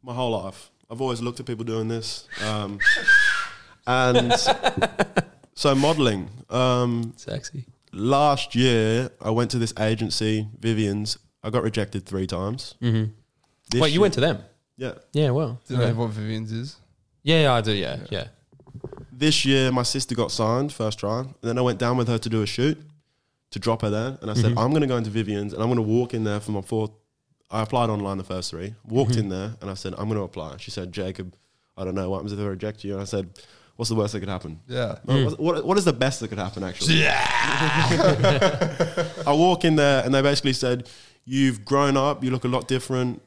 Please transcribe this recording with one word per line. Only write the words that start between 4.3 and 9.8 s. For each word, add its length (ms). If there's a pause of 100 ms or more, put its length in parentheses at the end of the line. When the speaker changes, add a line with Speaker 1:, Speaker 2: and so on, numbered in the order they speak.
Speaker 2:
<laughs> 60 (1160)
Speaker 1:
so 200
modeling. 540 (200)
Um, 680
Speaker 2:
Sexy. 480 (260)
Speaker 1:
last 640
year, 540 (120)
I 100
went 200
to 80
this 200
agency, 680 (120)